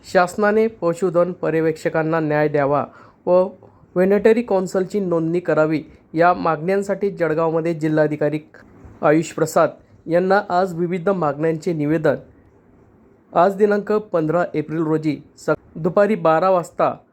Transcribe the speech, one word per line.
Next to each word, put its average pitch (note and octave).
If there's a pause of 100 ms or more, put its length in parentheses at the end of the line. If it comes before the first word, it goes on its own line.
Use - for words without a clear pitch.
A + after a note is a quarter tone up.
(120)
शासनाने G#3
पशुधन F3
पर्यवेक्षकांना D#3+
न्याय D3+
द्यावा C#3+ (420)
व F3+ (640)
व्हेटरनरी G3+
कौन्सिलची F#3+
नोंदणी E3+
करावी D#3 (320)
या E3+
मागण्यांसाठी F#3+
जळगावमध्ये E3
जिल्हाधिकारी D3+ (640)
आयुष D#3+
प्रसाद D#3+ (360)
यांना F#3
आज F3+
विविध F3
मागण्यांचे D#3+
निवेदन D3+ (1160)
आज F#3
दिनांक G#3
पंधरा F3 (100)
एप्रिल D3+
रोजी D#3 (180)
स-, - (240)
दुपारी G3+
बारा E3
वाजता E3+ (160)